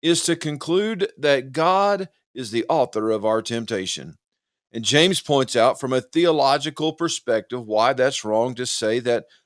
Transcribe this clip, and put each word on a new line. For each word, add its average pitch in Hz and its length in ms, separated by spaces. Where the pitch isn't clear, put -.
is 165 220
to 170 100
conclude 175 840
that 135 360
God 190 560
is 120 160
the 113 180
author 120 420
of 107 140
our 110 180
temptation. 104 760
And 113 120
James 160 360
points 135 360
out 117 240
from 131 120
a 131 80
theological 151 920
perspective 120 760
why 107 260
that's 127 320
wrong 113 320
to 123 100
say 113 340
that 120 240